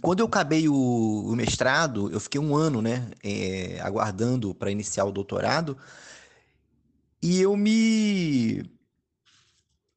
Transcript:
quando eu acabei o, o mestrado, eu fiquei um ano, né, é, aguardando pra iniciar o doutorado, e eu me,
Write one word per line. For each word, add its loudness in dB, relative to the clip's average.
quando 0
eu 2
acabei 2
o, 4
o 2
mestrado, 0
eu -4
fiquei -6
um 0
ano, 2
né, -2
é, -6
aguardando -2
pra -4
iniciar -2
o -2
doutorado, -2
e 2
eu 4
me, 2